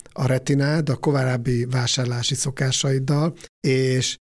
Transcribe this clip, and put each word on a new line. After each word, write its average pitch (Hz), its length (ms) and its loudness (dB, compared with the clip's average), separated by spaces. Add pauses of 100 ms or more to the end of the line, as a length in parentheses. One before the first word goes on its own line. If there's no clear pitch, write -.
(120)
a - 140 -2
retinád 139 640 2
a 131 60 2
korábbi 127 720 0
vásárlási 123 720 -2
szokásaiddal, 139 960 0 (340)
és 131 540 2